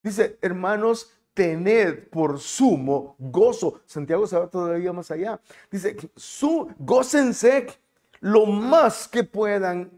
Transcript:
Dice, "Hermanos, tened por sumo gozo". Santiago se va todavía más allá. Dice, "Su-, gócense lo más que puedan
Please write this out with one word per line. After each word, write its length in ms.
Dice, 360
"Hermanos, 720
tened 720
por 300
sumo 800
gozo". 680
Santiago 400
se 120
va 100
todavía 440
más 180
allá. 300
Dice, 260
"Su-, 640
gócense 880
lo 260
más 640
que 160
puedan 720